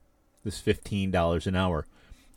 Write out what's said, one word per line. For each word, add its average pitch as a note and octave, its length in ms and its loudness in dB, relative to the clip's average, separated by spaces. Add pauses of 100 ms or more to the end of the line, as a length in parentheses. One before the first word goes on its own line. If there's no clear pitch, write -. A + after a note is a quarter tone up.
(440)
this - 160 -6
fifteen G2 500 0
dollars E2+ 380 2
an F#2+ 80 0
hour. F2+ 320 0 (500)